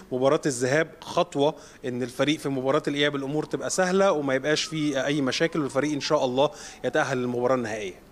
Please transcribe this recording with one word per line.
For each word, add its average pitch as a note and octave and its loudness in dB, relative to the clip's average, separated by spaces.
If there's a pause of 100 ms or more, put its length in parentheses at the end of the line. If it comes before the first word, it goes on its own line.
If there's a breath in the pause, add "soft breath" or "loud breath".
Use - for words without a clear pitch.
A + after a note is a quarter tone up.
(120)
مباراة C3+ 2
الذهاب C3+ 0 (140)
خطوة D3+ 0 (300 loud breath)
إن B2 -4
الفريق C#3 0
في D3 -6
مباراة C3+ 2
الإياب C#3+ 0
الأمور D3 -4
تبقى C3+ -4
سهلة F#3+ 4
وما C#3+ 0
يبقاش D3 2
فيه D3 -2
أي D3 0
مشاكل، E3 0
والفريق C3+ 0
إن C#3 -4
شاء C#3+ 2
الله C3 2 (320 loud breath)
يتأهل C3+ 0
للمباراة B2 0
النهائية. G#2+ -4 (180)